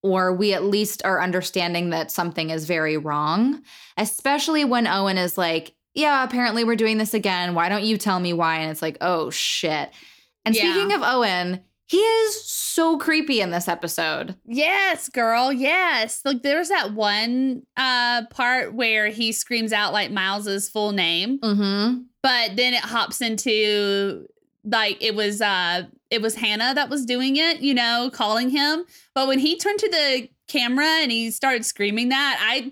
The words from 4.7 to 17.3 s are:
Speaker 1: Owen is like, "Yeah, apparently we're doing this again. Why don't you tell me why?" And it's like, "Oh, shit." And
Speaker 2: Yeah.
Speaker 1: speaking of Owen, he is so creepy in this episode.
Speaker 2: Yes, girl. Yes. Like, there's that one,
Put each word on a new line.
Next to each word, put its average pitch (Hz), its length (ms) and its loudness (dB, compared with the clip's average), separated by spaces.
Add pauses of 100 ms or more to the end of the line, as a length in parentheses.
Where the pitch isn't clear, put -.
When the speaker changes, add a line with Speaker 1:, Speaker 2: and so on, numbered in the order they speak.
Speaker 1:
Owen 190 320 0
is 180 200 -2
like, 165 360 -2 (200)
"Yeah, 285 280 2
apparently 247 400 0
we're 226 140 2
doing 220 220 2
this 214 160 -2
again. 180 400 0
Why 170 140 2
don't 202 140 0
you 220 140 2
tell 196 240 0
me 175 120 0
why?" 165 260 2
And 156 120 -2
it's 156 120 -6
like, 160 180 -4
"Oh, 170 300 0
shit." - 600 -2 (540)
And 220 100 2
Speaker 2:
Yeah. 220 160 2
Speaker 1:
speaking 392 220 0
of 359 100 0
Owen, 185 580 0 (260)
he - 100 0
is 440 480 2
so - 540 0
creepy 302 420 0
in 185 100 -2
this 175 160 -2
episode. 165 680 -4 (100)
Speaker 2:
Yes, 330 600 0
girl. 240 440 2
Yes. 277 720 0
Like, 247 180 0
there's 311 260 0
that 294 240 0
one, 226 680 0 (140)